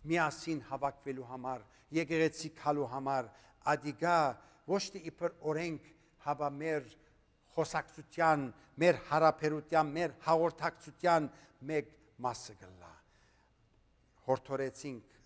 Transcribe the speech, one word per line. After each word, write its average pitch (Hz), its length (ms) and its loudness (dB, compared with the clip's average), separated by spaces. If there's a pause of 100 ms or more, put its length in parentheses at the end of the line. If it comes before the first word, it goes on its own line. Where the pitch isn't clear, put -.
միասին 160 580 -2
հավաքվելու 135 680 -6
համար, 127 360 -8 (240)
եկեղեցի 160 640 0
քալու 147 360 -2
համար, 135 420 -2 (360)
ադիգա 147 500 0 (460)
ոչ 196 200 0
թե 196 220 -12
իբր 165 360 -6
օրենք, 156 480 -4 (340)
հաբա 147 280 -2
մեր 143 380 -4 (680)
խոսակցության, 156 880 0 (260)
մեր 156 280 4
հարաբերության, 156 920 2
մեր 160 260 -2
հաղորդակցության 160 1120 2 (320)
մեկ 147 300 -4 (240)
մասը 120 420 -8
կլա։ 92 360 -20 (1300)
Հորդորեցինք, 131 1000 -4